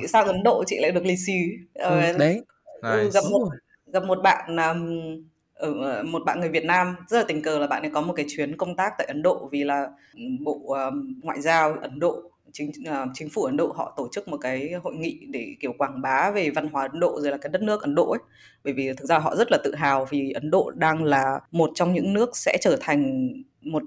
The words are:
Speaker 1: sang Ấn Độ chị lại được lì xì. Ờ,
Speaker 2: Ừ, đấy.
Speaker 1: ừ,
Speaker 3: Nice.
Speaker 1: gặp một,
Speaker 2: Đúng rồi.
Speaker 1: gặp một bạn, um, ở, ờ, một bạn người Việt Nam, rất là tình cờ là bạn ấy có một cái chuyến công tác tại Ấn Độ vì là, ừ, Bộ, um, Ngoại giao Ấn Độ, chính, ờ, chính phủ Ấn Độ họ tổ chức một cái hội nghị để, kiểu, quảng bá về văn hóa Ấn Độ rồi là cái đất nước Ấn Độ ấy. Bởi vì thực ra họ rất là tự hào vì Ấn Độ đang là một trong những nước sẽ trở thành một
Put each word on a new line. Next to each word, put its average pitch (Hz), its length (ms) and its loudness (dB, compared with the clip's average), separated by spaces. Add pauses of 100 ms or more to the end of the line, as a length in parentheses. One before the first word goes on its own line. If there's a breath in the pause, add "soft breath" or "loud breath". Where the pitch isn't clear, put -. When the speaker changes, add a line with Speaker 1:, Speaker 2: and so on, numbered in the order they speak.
Speaker 1:
sang 214 180 6
Ấn 185 160 2
Độ 196 240 4
chị - 140 -2
lại 151 100 4
được 175 140 2
lì 185 120 2
xì. 185 160 -2 (420)
Ờ, 180 260 2
Speaker 2:
Ừ, 170 180 2
đấy. 175 240 4 (400)
Speaker 1:
ừ, 113 140 2
Speaker 3:
Nice. 107 180 2
Speaker 1:
gặp 202 60 6 (100)
một, 247 80 4
Speaker 2:
Đúng 226 100 0
rồi. 131 100 -8 (340)
Speaker 1:
gặp 185 120 2
một 185 180 2
bạn, 185 340 4
um, 165 680 -2 (320)
ở, 151 180 -4 (100)
ờ, 131 200 -4
một 160 240 -4
bạn 151 140 0
người 175 80 0
Việt 160 160 0
Nam, 180 320 2 (120)
rất 233 100 2
là 220 100 4
tình 156 140 -2
cờ 156 160 2
là 147 80 0
bạn 139 160 -2
ấy 151 120 -4
có 151 60 0
một 170 160 -2
cái 147 120 -2
chuyến 147 280 -4
công 175 200 -4
tác 196 220 0
tại - 80 -2
Ấn 151 160 -6
Độ 175 300 2
vì 143 120 -2
là, 143 220 0 (280 soft breath)
ừ, - 80 -18 (220)
Bộ, 151 80 0 (140)
um, 139 560 -4
Ngoại - 180 -6
giao 160 420 4
Ấn 131 180 -10
Độ, 170 220 0 (300)
chính, 147 180 -8 (160)
ờ, 139 280 -4
chính 156 140 -10
phủ 196 140 -2
Ấn 131 140 0
Độ 160 200 2
họ - 200 -6
tổ 123 160 -6
chức - 160 -8
một 98 80 -6
cái 131 360 -4 (100)
hội 180 120 -6
nghị 160 360 -6
để, - 300 -10
kiểu, 127 180 -4
quảng 135 240 -2
bá 135 280 2
về 196 200 0
văn 151 180 -2
hóa 139 240 -2
Ấn 160 80 -6
Độ 143 200 2
rồi 143 100 0
là 139 60 -2
cái 143 160 -8
đất 196 100 0
nước 214 200 0
Ấn 143 120 -2
Độ - 160 4
ấy. 240 100 -2 (440 soft breath)
Bởi 143 80 -2
vì 135 240 -2
thực 139 100 -10
ra 165 120 6
họ 151 180 0
rất - 160 2
là 175 120 8
tự - 100 -2
hào 139 360 2
vì 139 200 0
Ấn 151 200 -6
Độ 180 240 0
đang 160 300 2
là 135 360 2 (100)
một 165 240 2
trong 180 180 2
những 185 200 2
nước 233 240 0
sẽ - 240 0
trở 170 200 4
thành 135 480 0 (320)
một 156 260 -4